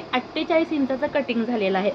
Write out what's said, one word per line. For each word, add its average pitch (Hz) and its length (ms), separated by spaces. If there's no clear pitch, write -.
अठ्ठेचाळीस 320 600
इंचाचं 269 340
कटिंग 247 380
झालेलं 202 320
आहे. 196 180